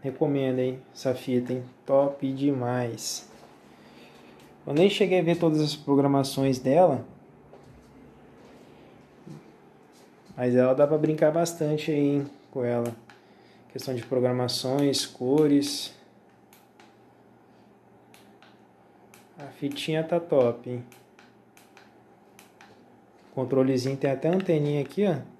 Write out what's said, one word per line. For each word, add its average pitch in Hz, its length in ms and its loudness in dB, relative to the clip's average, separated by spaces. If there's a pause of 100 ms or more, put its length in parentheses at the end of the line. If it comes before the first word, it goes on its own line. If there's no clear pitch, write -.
Recomendo, 135 580 -2
hein? 127 220 -2 (120)
Essa 131 200 -4
fita, 123 380 -2
hein? 127 100 -4 (240)
Top 139 460 0
demais. 123 960 -4 (1400)
Eu 139 80 -6
nem 175 160 4
cheguei 185 300 2
a 170 40 0
ver 170 140 2
todas 165 220 2
as 151 160 -2
programações 139 840 0
dela. 139 480 2 (3250)
Mas 123 180 0
ela 127 180 4
dá 143 140 4
pra 156 100 2
brincar 156 360 2
bastante 156 580 -2
aí, 147 80 0
hein? 143 260 2 (240)
Com 131 140 -6
ela. 120 320 -2 (760)
Questão 131 200 -8
de 117 120 -6
programações, 127 1000 0
cores. 143 880 0 (3500)
A 143 100 -16
fitinha 156 540 -4
tá 160 160 0
top, 127 520 2
hein? 123 160 -8 (2500)
O - 40 -14
controlezinho 131 640 0
tem 139 120 0
até 135 200 0
anteninha 151 520 0
aqui, 190 240 -2
ó. 165 120 2 (220)